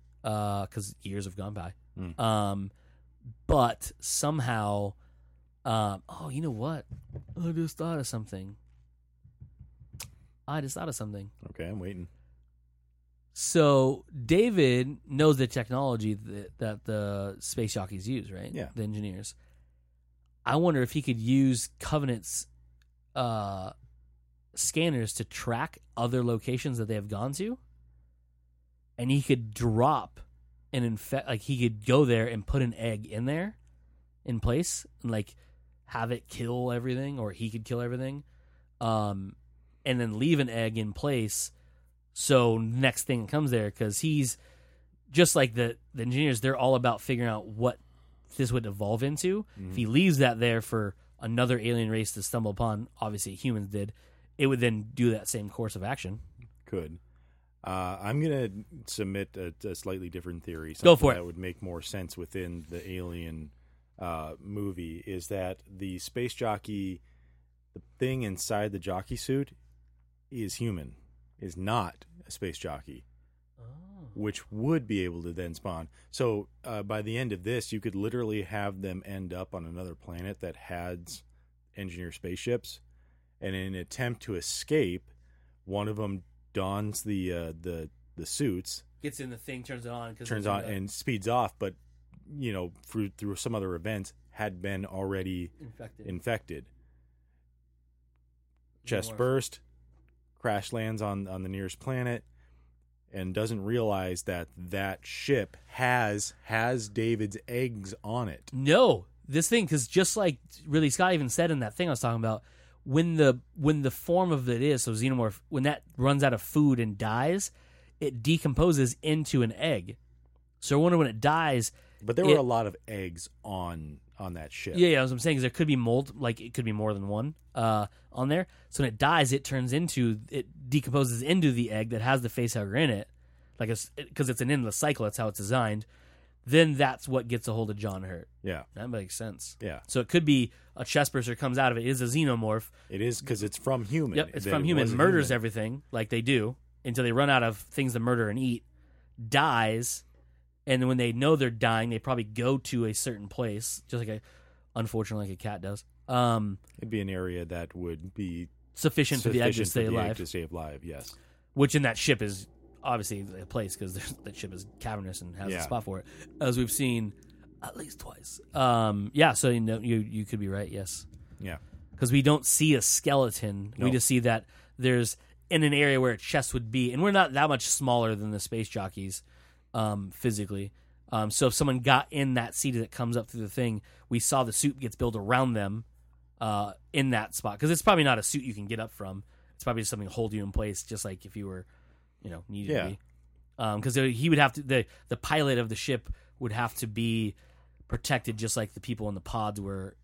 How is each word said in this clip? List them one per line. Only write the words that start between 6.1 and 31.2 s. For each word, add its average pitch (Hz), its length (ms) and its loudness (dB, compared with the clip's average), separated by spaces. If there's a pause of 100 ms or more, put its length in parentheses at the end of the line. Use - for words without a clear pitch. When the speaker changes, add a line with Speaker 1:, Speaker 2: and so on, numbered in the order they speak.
Speaker 1:
oh, 160 180 -12
you 139 140 -6
know 160 80 -2
what? 127 340 -6 (580)
I 170 100 -2
just 160 260 -4
thought 160 200 -4
of 131 80 -4
something. 101 500 -8 (1900)
I 151 140 -4
just 135 140 -6
thought 160 160 -6
of 123 40 -4
something. 104 360 -8 (200)
Speaker 2:
Okay, 82 160 -8
I'm 101 120 -6
waiting. 90 300 -8 (1200)
Speaker 1:
So 143 720 4 (220)
David 147 720 4 (100)
knows 143 300 6
the 131 80 4
technology 117 680 0
that, 101 440 -10
that 107 260 -6
the 101 560 -4
space - 320 -2
jockeys 98 360 -6
use, 123 220 -4
right? 92 220 -10
Speaker 2:
Yeah. - 220 -6
Speaker 1:
The 113 80 -6
engineers. 104 520 -6 (1120)
I 127 100 4
wonder 160 260 4
if 120 100 0
he 151 100 0
could 120 160 0
use 127 600 4
Covenant's, - 680 -2 (680)
uh, 104 560 -2 (840)
scanners 151 600 0
to 110 100 -4
track - 540 -4 (180)
other 120 260 2
locations 120 560 -2
that 110 80 -2
they 110 80 -2
have 104 140 -4
gone 110 260 -4
to. 214 240 -6 (1400)
And 123 140 0
he 139 120 4
could 117 320 2
drop 120 680 2 (520)
an 127 100 0 (140)
infe-, - 300 -4